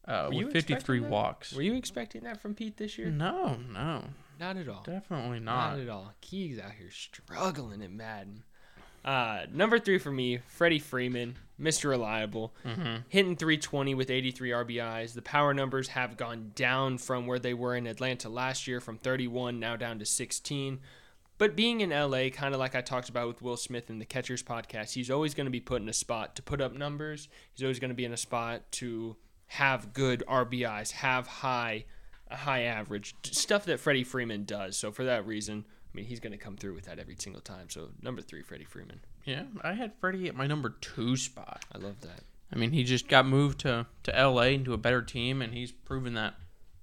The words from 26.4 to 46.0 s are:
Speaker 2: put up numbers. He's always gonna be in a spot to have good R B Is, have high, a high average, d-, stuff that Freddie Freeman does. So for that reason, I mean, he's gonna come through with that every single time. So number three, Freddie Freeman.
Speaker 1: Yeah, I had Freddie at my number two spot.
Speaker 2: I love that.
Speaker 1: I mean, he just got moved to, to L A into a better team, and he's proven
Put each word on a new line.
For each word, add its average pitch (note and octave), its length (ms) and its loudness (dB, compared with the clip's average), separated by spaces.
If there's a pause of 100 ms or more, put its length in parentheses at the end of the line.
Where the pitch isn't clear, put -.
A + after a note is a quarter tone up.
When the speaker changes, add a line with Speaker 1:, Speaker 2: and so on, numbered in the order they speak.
Speaker 2:
put C#3 200 -4
up B2 100 0
numbers. D3 560 -6 (240)
He's C3 100 -6
always C3 160 2
gonna B2+ 160 -2
be B2 120 -2
in A#2 80 -4
a - 40 -4
spot A#2 440 -2 (100)
to A2+ 440 -6 (320)
have B2+ 440 4
good B2+ 340 4
R B2+ 200 4
B B2 180 -2
Is, G#2+ 280 -2
have B2+ 340 2
high, A#2 580 0 (460)
a B2 60 -8
high C3+ 260 2
average, G#2+ 600 -2
d-, - 120 -4
stuff G3+ 320 4
that D3+ 140 2
Freddie C3+ 240 6
Freeman A#2 420 -2
does. G2+ 320 -4
So G#2+ 120 -2
for C3 140 -4
that A#2 220 4
reason, G#2+ 400 -4
I - 300 -16
mean, G#2 100 -8
he's A#2+ 140 -8
gonna G#2 180 -10
come G2+ 180 -12
through G2 180 -8
with - 120 -12
that F2 140 -10
every F2 180 -12
single - 240 -10
time. F#2 260 -12
So D#2+ 200 -10 (120)
number B2 220 -6
three, D#2 200 -14
Freddie - 220 -14
Freeman. - 360 -14 (240)
Speaker 1:
Yeah, C3+ 180 -4 (200)
I E3 120 -2
had A3+ 260 -6
Freddie F#3 280 0
at - 80 -6
my C3+ 100 2
number C#3+ 240 0 (100)
two B2 360 0
spot. - 560 -6
Speaker 2:
I G2+ 60 -12
love G2+ 240 -8
that. F2 180 -14 (320)
Speaker 1:
I - 40 -2
mean, A#2 160 2
he C#3 120 4
just B2 240 2
got C3 180 10
moved C#3 340 6
to, A#2 260 2 (180)
to - 120 2
L C3 240 8
A B2+ 140 8
into C3 180 0
a A2 60 0
better A#2+ 240 6
team, B2+ 400 0
and A2+ 100 -4
he's B2 200 -6
proven B2+ 420 -4